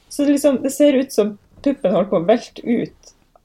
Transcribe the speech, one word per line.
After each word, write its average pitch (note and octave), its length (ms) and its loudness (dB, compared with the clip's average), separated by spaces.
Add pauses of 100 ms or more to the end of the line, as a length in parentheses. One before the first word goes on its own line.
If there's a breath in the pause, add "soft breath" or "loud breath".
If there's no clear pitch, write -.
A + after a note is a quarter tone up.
(120 soft breath)
Så C#4+ 120 -2
det C#4+ 100 2
liksom, C#4 280 0
det C4+ 100 -4
ser D4 220 4
ut C4 180 0
som G#3 260 -2 (240)
puppen C#4 300 -2
holder G3 180 0
på F#3+ 100 0
å E3+ 60 -6
velte - 360 -2
ut - 500 -6 (320)